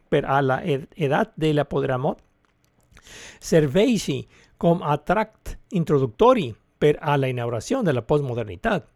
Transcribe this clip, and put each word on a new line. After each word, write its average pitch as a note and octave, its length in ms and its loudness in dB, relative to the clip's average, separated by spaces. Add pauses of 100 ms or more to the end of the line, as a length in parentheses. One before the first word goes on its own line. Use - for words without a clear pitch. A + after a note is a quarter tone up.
per C#3+ 160 2
a C#3 160 0
la C3 220 0
ed-, D#3+ 320 -4
edat D#3+ 400 -2
de D#3 180 0
l'apoderament C#3 640 -2 (1200)
serveixi E3+ 800 2 (420)
com E3+ 200 2
a D3 140 0
tract - 600 -4 (140)
introductori E3 800 2 (260)
per D3+ 220 4
a D3 160 0
la C3+ 100 0
inauguració A#2+ 560 -4
de E3 100 2
la - 140 -2
postmodernitat. C3 800 -2 (100)